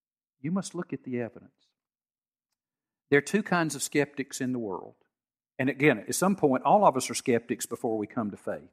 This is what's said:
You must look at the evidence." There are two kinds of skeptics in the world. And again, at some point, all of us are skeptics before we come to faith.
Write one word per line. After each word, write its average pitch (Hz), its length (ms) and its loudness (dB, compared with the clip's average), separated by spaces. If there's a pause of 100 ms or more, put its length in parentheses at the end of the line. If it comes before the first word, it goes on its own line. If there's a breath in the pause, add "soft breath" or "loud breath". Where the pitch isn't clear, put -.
(400)
You 147 120 -4
must 185 240 -6
look 175 160 -10
at 170 100 -10
the 123 180 -6
evidence." 98 300 -10 (1600)
There 143 80 6
are - 20 2
two 196 220 -2
kinds 165 320 -2
of 131 80 -8
skeptics - 580 -4
in 127 120 -2
the 123 80 -4
world. 101 340 -8 (640)
And 131 100 0
again, 139 380 2
at 123 80 -4
some 190 220 2
point, 131 260 2
all 185 240 6
of 143 100 6
us 127 140 -4
are 117 40 -6
skeptics 117 520 0
before 113 320 -4
we 104 80 -4
come 107 240 -4
to 98 60 -12
faith. 80 360 -10